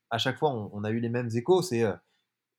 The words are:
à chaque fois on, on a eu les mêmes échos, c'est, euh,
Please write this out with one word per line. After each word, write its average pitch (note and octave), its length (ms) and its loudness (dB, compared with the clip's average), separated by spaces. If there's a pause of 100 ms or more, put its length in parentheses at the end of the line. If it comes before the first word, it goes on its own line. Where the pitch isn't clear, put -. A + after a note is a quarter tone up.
à A#2 80 -2
chaque B2+ 220 -2
fois D3+ 120 2
on, G#2 220 -6
on G#2 120 -8
a G#2+ 60 0
eu A#2 100 0
les A#2 100 -2
mêmes A#2+ 240 -2
échos, E3+ 260 4
c'est, A#2 220 0
euh, G2+ 120 2 (640)